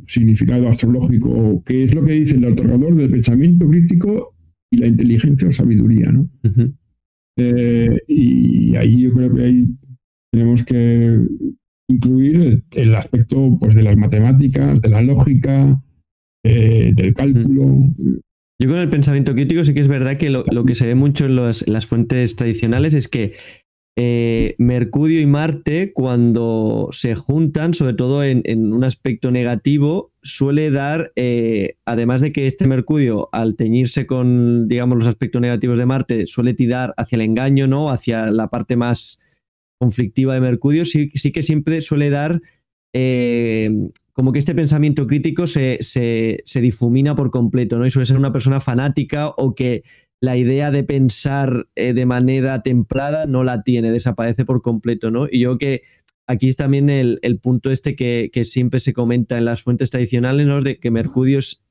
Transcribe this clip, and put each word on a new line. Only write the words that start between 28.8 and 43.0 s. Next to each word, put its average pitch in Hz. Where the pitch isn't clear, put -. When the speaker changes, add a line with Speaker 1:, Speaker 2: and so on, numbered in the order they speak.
Speaker 2:
aspecto 127
negativo, 139
suele 143
dar, 143
eh, 117
además 117
de 151
que 139
este 135
Mercurio, 131
al 113
teñirse 123
con, 123
digamos, 123
los 113
aspectos 120
negativos 120
de 123
Marte, 127
suele 123
tirar 123
hacia 120
el 113
engaño, 131
¿no? 143
Hacia 113
la 110
parte 120
más 120
conflictiva 123
de 131
Mercurio, 139
sí, 151
sí 143
que 165
siempre 156
suele 147
dar, 151
eh, 117